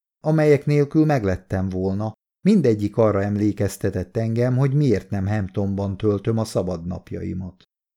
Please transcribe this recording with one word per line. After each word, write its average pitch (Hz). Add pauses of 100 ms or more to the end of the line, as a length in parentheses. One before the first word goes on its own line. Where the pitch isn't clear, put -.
(240)
amelyek 151
nélkül 147
meglettem 98
volna, 95 (320)
mindegyik 123
arra 104
emlékeztetett 101
engem, 113
hogy 135
miért 131
nem 98
Hamptonban 98
töltöm 107
a 110
szabadnapjaimat. 90 (340)